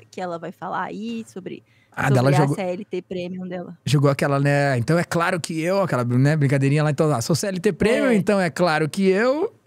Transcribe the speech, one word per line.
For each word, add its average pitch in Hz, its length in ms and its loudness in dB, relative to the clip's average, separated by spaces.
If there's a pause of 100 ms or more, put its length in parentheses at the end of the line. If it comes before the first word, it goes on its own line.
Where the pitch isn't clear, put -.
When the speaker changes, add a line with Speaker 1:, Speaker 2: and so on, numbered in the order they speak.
Speaker 1:
que - 100 -12
ela 175 160 -6
vai 165 140 -10
falar 180 320 -8
aí 220 460 -10
sobre, - 340 -14 (300)
Speaker 2:
Ah, - 160 -4
Speaker 1:
sobre 135 60 2
Speaker 2:
dela 127 160 2
Speaker 1:
a - 20 4
Speaker 2:
jogou 143 240 2
Speaker 1:
C 208 60 -4
L 180 220 -6
T 180 180 -8
Premium 185 440 -8
dela. 180 380 -12
Speaker 2:
jogou 139 260 2
aquela, 139 300 0
né? 143 380 2
"Então 156 200 0
é 170 60 0
claro 175 340 -2
que 160 220 -6
eu", 185 200 0
aquela, 139 240 0
né, 131 320 2
brincadeirinha 139 460 2
lá, 151 80 2
então, 156 220 2
"Ah, 117 100 0
sou 165 140 0
C 214 100 -4
L 190 140 -4
T 202 120 2
Premium, 226 380 2
Speaker 1:
É. 233 60 4
Speaker 2:
então 196 240 2
é 175 100 0
claro 156 380 2
que 190 200 -2
eu 254 460 0 (120)